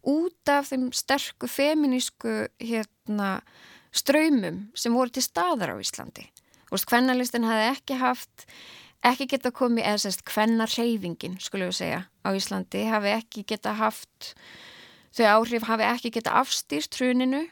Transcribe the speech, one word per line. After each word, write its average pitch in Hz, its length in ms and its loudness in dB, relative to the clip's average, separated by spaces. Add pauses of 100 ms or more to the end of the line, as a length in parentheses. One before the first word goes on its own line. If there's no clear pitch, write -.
út 311 460 0
af 285 160 2
þeim 254 260 -2
sterku - 540 -4
femínísku, 254 960 0 (140)
hérna, 214 800 -4 (480)
straumum 226 880 2
sem 233 160 0
voru 254 200 2
til 254 120 -2
staðar 277 480 -2
á 101 80 -8
Íslandi. - 480 -10 (380)
Þú - 100 -10
veist, - 100 -4
kvennalistinn 247 640 2
hafi 220 240 4
ekki 269 240 -6
haft, - 480 -4 (600)
ekki 262 280 2
getað 254 240 -2
komið, 233 320 2
eða 208 140 2
sem 190 100 -2
sagt, - 160 -10
kvennahreyfingin, 220 1120 0
skulum 185 320 -4
við - 80 -4
segja, 175 200 -2 (220)
á 190 140 -2
Íslandi 196 500 -4
hafi 214 300 2
ekki 226 340 -10
getað 214 300 -4
haft - 500 -4 (840)
þau 226 100 6
áhrif, 226 380 4
hafi 220 220 0
ekki 233 260 -2
getað - 300 2
afstýrt - 560 -4
hruninu 254 520 2